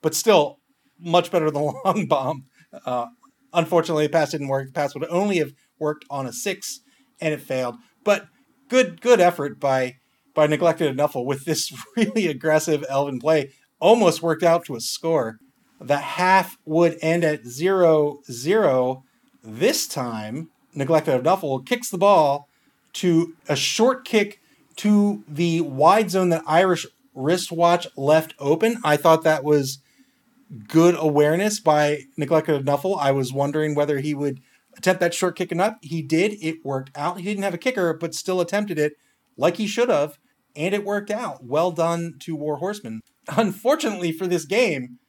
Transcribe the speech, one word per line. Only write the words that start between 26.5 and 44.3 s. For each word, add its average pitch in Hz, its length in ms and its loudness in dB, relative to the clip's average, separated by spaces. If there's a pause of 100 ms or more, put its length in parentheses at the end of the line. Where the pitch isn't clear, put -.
Wristwatch 170 720 0 (100)
left 151 420 2
open. 165 460 0
I 151 140 2
thought 160 260 4
that 156 180 2
was 143 360 0 (880)
good 170 300 6
awareness 156 600 2
by 151 440 2 (160)
Neglected 156 360 0
of 139 100 -2
Nuffle. 143 360 -2
I 139 100 0
was 135 220 -2
wondering 147 420 -2
whether 147 240 0
he 147 160 -4
would 143 260 -4 (360)
attempt 185 240 0
that 170 140 0
short 180 200 -2
kick 180 160 -6
or 175 40 -6
not. 208 260 0
He 160 220 -8
did. 170 400 0
It 160 200 -6
worked 135 320 -8
out. 165 240 -6
He 175 60 -12
didn't 202 200 -6
have 190 100 -4
a 180 40 -10
kicker, 180 400 -2
but 165 160 -8
still 185 260 -4
attempted 190 380 -4
it 151 140 0 (460)
like 165 180 0
he 214 100 -4
should 233 220 -2
have, 151 300 -2 (360)
and 170 200 -4
it 202 100 -4
worked 202 260 -6
out. 180 340 -8
Well 156 280 -2
done 170 480 -4
to 160 160 -10
War 147 220 -6
Horseman. 175 420 -10 (280)
Unfortunately 208 840 -2
for 185 140 -6
this 170 180 -2